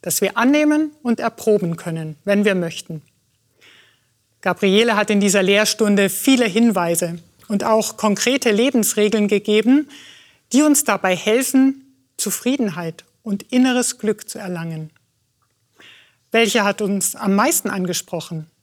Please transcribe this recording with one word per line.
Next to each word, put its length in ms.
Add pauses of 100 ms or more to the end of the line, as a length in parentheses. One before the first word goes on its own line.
das 180
wir 160
annehmen 560 (100)
und 180
erproben 560
können, 480
wenn 200
wir 100
möchten. 460 (1400)
Gabriele 540
hat 120
in 120
dieser 220
Lehrstunde 680
viele 340
Hinweise 760 (300)
und 160
auch 320
konkrete 540
Lebensregeln 760
gegeben, 640 (640)
die 100
uns 220
dabei 320
helfen, 800 (220)
Zufriedenheit 880 (180)
und 220
inneres 540
Glück 300
zu 100
erlangen. 520 (1400)
Welche 320
hat 180
uns 340
am 180
meisten 360
angesprochen? 760 (160)